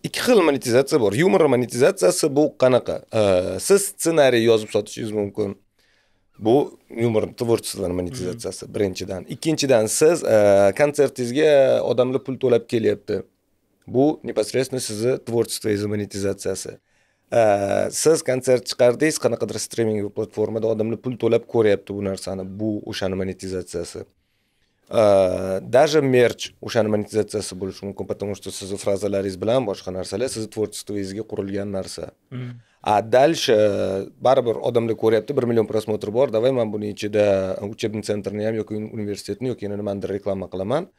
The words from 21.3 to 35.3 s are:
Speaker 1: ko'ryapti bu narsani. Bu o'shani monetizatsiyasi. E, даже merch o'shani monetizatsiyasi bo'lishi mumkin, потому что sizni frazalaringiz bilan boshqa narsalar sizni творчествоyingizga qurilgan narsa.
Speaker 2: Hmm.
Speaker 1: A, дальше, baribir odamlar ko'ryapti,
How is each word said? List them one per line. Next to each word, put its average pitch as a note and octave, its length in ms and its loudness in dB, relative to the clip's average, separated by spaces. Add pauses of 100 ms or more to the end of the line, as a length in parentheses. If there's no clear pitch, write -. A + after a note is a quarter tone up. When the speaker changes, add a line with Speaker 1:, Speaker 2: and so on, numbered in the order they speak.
Speaker 1:
ko'ryapti G#2 480 2
bu G2+ 100 -4
narsani. F#2+ 420 -6
Bu G#2 400 -6
o'shani G2 280 -4
monetizatsiyasi. F#2 880 -8 (840)
E, A2 120 2 (680)
даже D3 280 6
merch B2+ 440 2 (160)
o'shani G#2+ 280 0
monetizatsiyasi G#2 680 -2
bo'lishi F#2+ 300 -10
mumkin, G2 200 -10
потому G2+ 280 -6
что G2 160 -12
sizni G2 260 -10
frazalaringiz G2 640 -2
bilan A#2 260 0
boshqa F#2+ 260 -8
narsalar F#2+ 360 -6
sizni A2 220 -8
творчествоyingizga G2+ 720 -6
qurilgan G2+ 500 -8
narsa. F2 380 -10 (180)
Speaker 2:
Hmm. B2+ 220 -12 (320)
Speaker 1:
A, G#2 200 2
дальше, B2+ 540 4 (640)
baribir A#2+ 400 2
odamlar A#2 360 0
ko'ryapti, A2 400 2